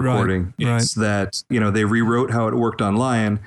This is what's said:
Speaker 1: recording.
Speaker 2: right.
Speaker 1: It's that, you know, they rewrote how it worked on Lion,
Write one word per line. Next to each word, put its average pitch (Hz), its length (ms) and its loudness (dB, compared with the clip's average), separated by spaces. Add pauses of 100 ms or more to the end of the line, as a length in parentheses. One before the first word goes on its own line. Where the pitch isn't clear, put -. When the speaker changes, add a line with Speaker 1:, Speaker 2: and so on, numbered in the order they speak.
(140)
Speaker 1:
recording. 95 440 0
Speaker 2:
right. 120 220 0
Speaker 1:
It's 117 140 -2
that, 104 560 -2
you 123 100 0
know, 104 100 2
they 107 140 2
rewrote 117 460 2
how 117 180 0
it 113 60 -2
worked 117 260 0
on 104 160 0
Lion, 110 500 0